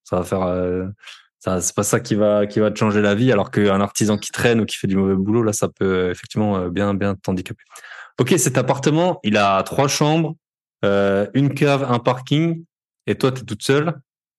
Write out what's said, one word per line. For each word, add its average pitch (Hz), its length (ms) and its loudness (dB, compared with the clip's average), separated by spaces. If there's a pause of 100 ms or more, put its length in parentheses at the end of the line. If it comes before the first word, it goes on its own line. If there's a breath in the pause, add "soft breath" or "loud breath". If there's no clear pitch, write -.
ça 90 140 -4
va 90 60 -2
faire, 95 180 -4
euh, 90 440 -2 (540 loud breath)
ça, 92 220 -2
c'est - 120 -4
pas 101 100 -2
ça 110 180 0
qui - 140 -2
va, 104 300 2
qui 104 140 -4
va 107 120 2
te 104 60 -10
changer 104 240 2
la 101 140 2
vie, 123 160 2
alors 101 200 0
qu'un 101 280 2
artisan 104 380 0
qui - 140 -10
traîne 117 280 2
ou 101 60 0
qui - 100 -8
fait - 120 -4
du 98 100 0
mauvais 95 180 2
boulot, 104 280 0
là, 104 100 0
ça 98 160 -2
peut, - 160 -4
euh, 92 260 0
effectivement, 104 460 -2
euh, 90 120 -4
bien, 101 240 -2
bien 98 220 -2
t'handicaper. 92 480 -6 (560 loud breath)
Ok, 131 180 2
cet 131 200 0
appartement, 147 640 0
il 107 140 2
a 98 260 4
trois 139 240 0
chambres, 156 480 0 (480)
euh, 101 500 2
une 139 200 2
cave, 139 360 2
un 120 100 0
parking, 156 680 -2 (400)
et 101 100 -2
toi, 131 180 2
t'es 131 80 -10
toute - 220 -10
seule. 147 320 0 (420)